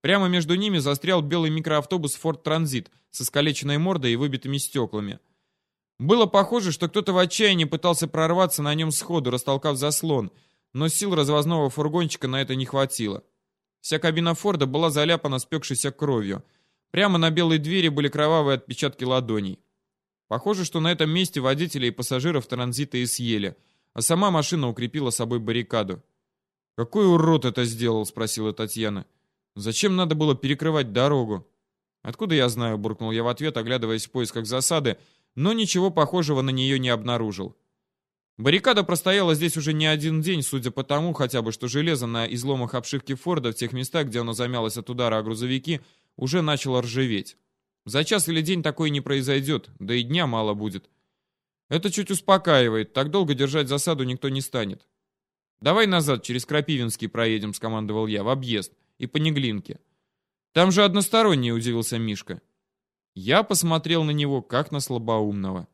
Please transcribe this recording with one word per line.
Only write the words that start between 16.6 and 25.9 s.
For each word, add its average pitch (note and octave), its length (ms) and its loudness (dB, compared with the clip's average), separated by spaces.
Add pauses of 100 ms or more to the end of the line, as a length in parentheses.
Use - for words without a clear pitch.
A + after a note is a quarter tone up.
Прямо F#3+ 280 2
на E3 120 4
белой D#3+ 280 2
двери E3 300 0
были C#3+ 200 0
кровавые D3+ 480 2
отпечатки B2+ 480 -6
ладоней. A2+ 560 0 (680)
Похоже, F#3 360 -2
что D#3+ 160 -4
на D#3+ 100 2
этом D#3 200 2
месте E3+ 300 0
водителя C#3 460 0
и A#2 60 0
пассажиров C3 540 -2
транзита B2 520 -4
и B2 80 -2
съели, A2 500 -2 (360)
а A#2 100 -6
сама F#3 300 2
машина D3+ 360 0
укрепила A#2+ 420 -4
собой A#2 280 -2
баррикаду. A2 640 -2 (760)